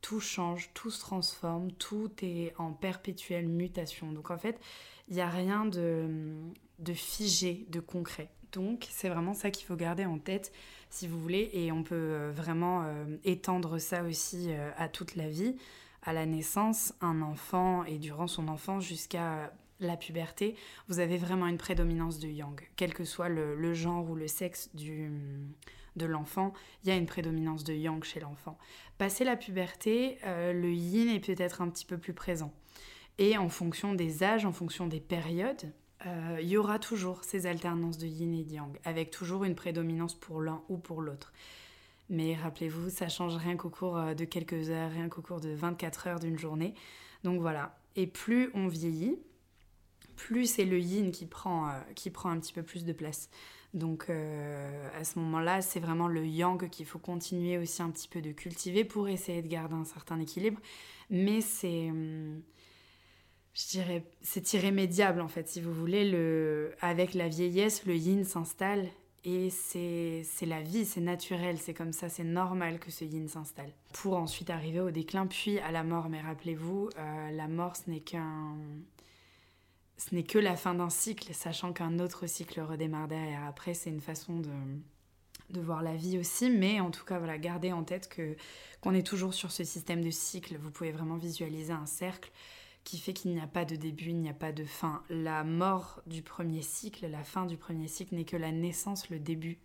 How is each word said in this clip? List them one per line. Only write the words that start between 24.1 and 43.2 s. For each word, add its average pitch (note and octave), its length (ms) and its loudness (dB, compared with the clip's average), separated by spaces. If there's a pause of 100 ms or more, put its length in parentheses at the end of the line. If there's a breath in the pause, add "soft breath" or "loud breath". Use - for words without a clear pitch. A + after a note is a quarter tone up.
le D#3 120 -2
sexe F3+ 460 -4
du, D3+ 380 -4 (840 loud breath)
de E3 120 0
l'enfant, E3 460 0 (300 loud breath)
il F#3 60 2
y - 20 6
a F#3+ 40 8
une E3+ 100 4
prédominance D#3+ 580 0
de D#3 100 -2
yang D#3 300 0
chez - 160 -6
l'enfant. D3+ 380 -10 (400 loud breath)
Passé G3 260 2
la B3+ 120 6
puberté, A3 920 2
euh, F3+ 280 2
le F3 180 4
yin F3 380 6
est G#3 100 4
peut-être F3+ 420 0
un F3 80 2
petit - 160 -6
peu F3+ 120 -4
plus E3+ 160 -6
présent. D#3+ 400 -2 (640 loud breath)
Et G#3 200 8
en F#3 120 4
fonction F3+ 460 0
des E3 280 2
âges, G#3 220 6
en F#3 60 4
fonction E3+ 340 -2
des D#3+ 140 0
périodes, E3+ 720 0 (340)
euh, E3+ 340 -2
il E3 80 0
y G3 100 6
aura G3 200 4
toujours F#3 460 -2
ces F#3 240 -2
alternances E3+ 500 0
de E3 80 -6
yin E3 300 0
et E3 80 0
de D#3 100 -6
yang, C#3+ 320 -8
avec E3 240 -2
toujours F#3 340 -2
une F3+ 120 2
prédominance E3 580 0
pour D#3+ 280 -6
l'un D#3+ 280 -2
ou F#3 80 -2
pour E3 240 -6
l'autre. C#3+ 320 -6 (760 loud breath)
Mais D#3+ 260 2
rappelez-vous, E3 560 -2
ça F3+ 160 -2
change E3+ 280 0